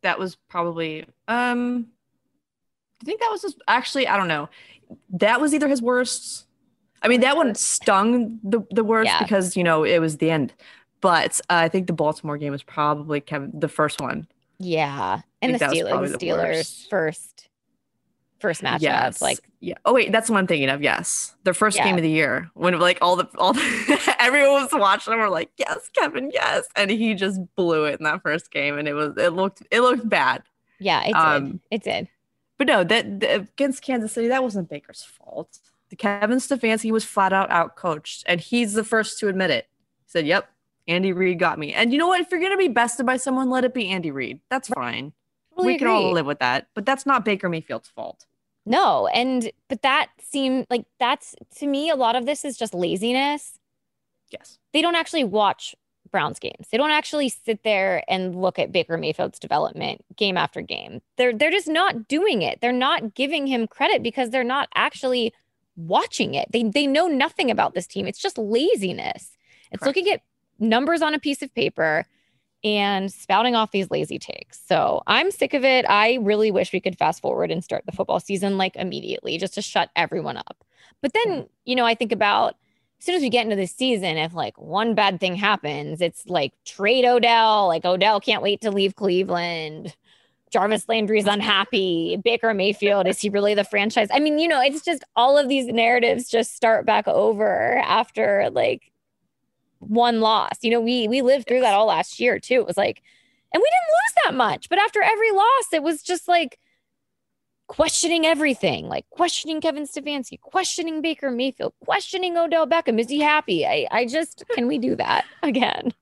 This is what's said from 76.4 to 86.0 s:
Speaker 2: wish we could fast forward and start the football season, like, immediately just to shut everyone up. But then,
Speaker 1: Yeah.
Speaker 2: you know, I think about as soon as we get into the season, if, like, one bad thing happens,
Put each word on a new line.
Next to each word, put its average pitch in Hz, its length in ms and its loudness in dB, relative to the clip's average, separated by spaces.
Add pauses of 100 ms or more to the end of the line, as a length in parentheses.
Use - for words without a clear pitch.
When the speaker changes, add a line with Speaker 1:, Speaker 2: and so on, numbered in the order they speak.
Speaker 2:
wish 190 220 0
we 185 80 -2
could 185 160 -4
fast 160 240 0
forward 165 300 -2
and 170 120 -4
start - 220 -8
the 185 80 -10
football 180 280 -2
season, 196 360 -2
like, 190 200 -2
immediately - 600 -8
just 185 200 -6
to 208 40 -6
shut - 360 -2
everyone 151 420 -4
up. - 260 -16 (380)
But 277 100 -2
then, 453 140 2
Speaker 1:
Yeah. 330 160 -2 (240)
Speaker 2:
you 254 100 0
know, 247 80 4
I 233 100 4
think 220 160 -4
about 208 460 2 (440)
as - 40 -20
soon 349 120 0
as 349 40 2
we 269 80 0
get 226 160 2
into 220 100 0
the 190 120 0
season, 196 500 -2
if, 160 160 -4
like, 147 260 -6
one 214 360 -2
bad 196 260 2
thing 180 160 0
happens, 156 640 -2